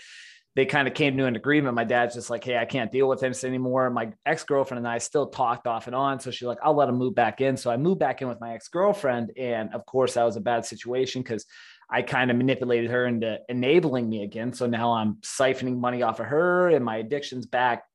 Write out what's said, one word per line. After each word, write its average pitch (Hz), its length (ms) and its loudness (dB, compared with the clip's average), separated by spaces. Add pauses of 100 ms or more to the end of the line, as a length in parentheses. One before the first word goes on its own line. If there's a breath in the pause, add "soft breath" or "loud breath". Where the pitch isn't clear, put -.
(560 loud breath)
they 135 100 4
kind 233 220 2
of - 60 -6
came 143 220 2
to 135 100 2
an 120 100 0
agreement. 135 400 2
My 117 80 2
dad's 120 320 2
just 120 140 -10
like, 117 120 -4
"Hey, 123 160 -2
I 117 60 0
can't 117 260 -4
deal 131 180 2
with 131 120 0
this 127 240 -4
anymore." 127 460 0
My 117 220 -4 (140)
ex-girlfriend 139 520 0
and 120 100 -4
I 117 100 -2
still 135 300 -2
talked 127 400 -2
off 113 180 -4
and 123 80 -8
on. 135 240 0
So 123 140 -10
she's 120 160 -8
like, 117 140 -4
"I'll 151 120 4
let 143 140 4
him 123 80 0
move 127 180 0
back 113 260 2
in." 135 160 2
So 120 140 -2
I 117 60 0
moved 160 240 2
back 135 200 0
in 131 80 -4
with 117 120 -8
my 117 140 -10
ex-girlfriend. 139 840 0
And 117 380 -4
of - 120 -8
course, 127 280 2
that 120 100 4
was 117 120 2
a 113 40 -6
bad 117 260 0
situation, 127 560 -4
'cause 113 240 -6 (460 loud breath)
I 127 100 0
kind 127 280 0
of 120 60 4
manipulated 123 560 2
her 123 120 2
into 113 440 -2
enabling 127 600 2
me 110 140 -4
again. 113 300 -6
So 123 140 -4
now 120 260 2
I'm 107 300 0
siphoning 131 560 -2
money 123 240 -2
off 110 180 0
of 110 60 -4
her, 180 420 4
and 143 160 4
my 110 140 -2
addiction's 127 480 -6
back 123 360 0 (120)